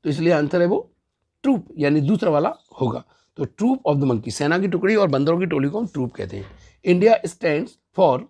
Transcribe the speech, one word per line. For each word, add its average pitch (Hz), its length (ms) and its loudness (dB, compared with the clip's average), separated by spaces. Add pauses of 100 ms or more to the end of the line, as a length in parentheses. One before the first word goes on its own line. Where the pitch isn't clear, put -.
तो 156 60 -2
इसलिए 160 220 0
आंसर 156 280 0
है 175 60 4
वो 233 280 -2 (480)
ट्रूप 262 240 0 (120)
यानी 147 220 2
दूसरा 180 300 0
वाला 156 220 0 (280)
होगा। 120 240 -4 (320)
तो 156 80 -6
troop 247 320 -2 (120)
of 143 120 2
the 135 120 0
monkey, 117 180 -4
सेना 156 280 -2
की 190 100 -2
टुकड़ी 185 260 0
और 202 140 2
बंदरों 143 300 0
की 185 80 -2
टोली 143 220 -2
को 208 100 -6
हम 233 80 -4
ट्रूप 127 260 -6
कहते 98 240 -12
हैं। 98 80 -12 (440)
India 190 260 6 (100)
stands 165 440 -2 (320)
for 139 280 4